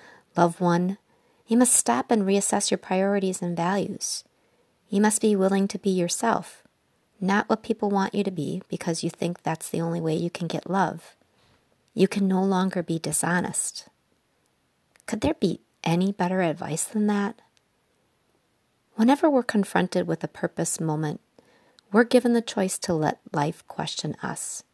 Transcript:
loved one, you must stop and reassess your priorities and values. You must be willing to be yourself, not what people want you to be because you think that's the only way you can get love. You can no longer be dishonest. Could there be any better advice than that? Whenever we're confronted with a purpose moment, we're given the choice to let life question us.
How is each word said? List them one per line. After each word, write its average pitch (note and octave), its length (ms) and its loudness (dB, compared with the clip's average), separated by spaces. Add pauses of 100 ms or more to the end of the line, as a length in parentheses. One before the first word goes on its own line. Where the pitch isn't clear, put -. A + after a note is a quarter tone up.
(360)
loved E3+ 220 2
one, F3+ 400 0 (480)
you A3+ 100 2
must B3 180 6
stop - 360 0
and A3 140 4
reassess G3+ 480 2
your F#3 60 0
priorities F#3+ 640 0
and F3 160 -2
values. - 680 -4 (640)
You G3+ 120 0
must G#3+ 220 2
be G#3+ 140 4
willing G3 320 2
to G3+ 100 -8
be G3 120 -2
yourself, - 720 -2 (560)
not G3 280 0
what A3 140 0
people A3 260 -2
want G3 280 0
you G3+ 80 0
to G3 80 -2
be E3 360 -6
because - 360 -4
you E3 60 -2
think - 340 -6
that's D#3+ 240 -4
the - 120 -4
only E3+ 200 -4
way D#3+ 160 -2
you E3+ 120 -2
can E3+ 200 -6
get - 200 -6
love. F3 460 -2 (800)
You F#3 140 4
can G3 180 0
no F#3+ 160 2
longer F#3 400 0
be E3 160 -4
dishonest. - 920 -2 (1160)
Could G#3+ 160 -4
there D4 120 0
be - 260 -2 (220)
any F3+ 300 2
better F#3 300 0
advice D#3+ 420 -2
than G#3+ 220 0
that? G3+ 340 0 (1600)
Whenever C4+ 340 4
we're C4 120 4
confronted F#3 640 0
with E3 160 -4
a E3 60 -6
purpose - 500 -4
moment, D#3 440 -4 (680)
we're A3+ 140 6
given A#3+ 300 4
the A#3 80 2
choice F#3+ 380 -2
to - 120 -2
let D#3 280 0 (120)
life D#3 360 -2
question - 540 -6
us. - 520 -10